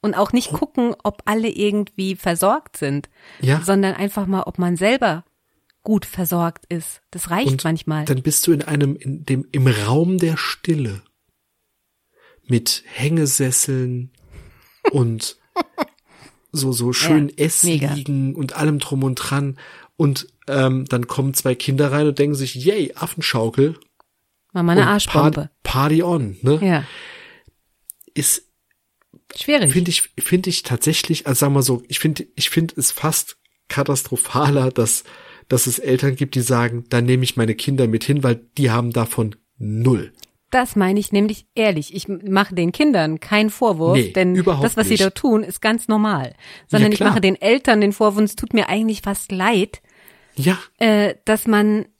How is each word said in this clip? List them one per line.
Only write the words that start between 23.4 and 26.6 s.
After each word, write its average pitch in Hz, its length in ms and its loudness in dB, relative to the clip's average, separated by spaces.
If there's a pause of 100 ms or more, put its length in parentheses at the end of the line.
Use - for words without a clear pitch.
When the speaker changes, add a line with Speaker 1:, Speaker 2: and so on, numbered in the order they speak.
Speaker 1:
Mach 175 100 -2
mal 170 100 4
eine 180 100 6
Speaker 2:
Und 170 60 4
Speaker 1:
Arschbombe. 156 440 2
Speaker 2:
Party, 151 180 -6 (140)
Party 151 380 2
on, 147 400 -2
ne? 139 200 2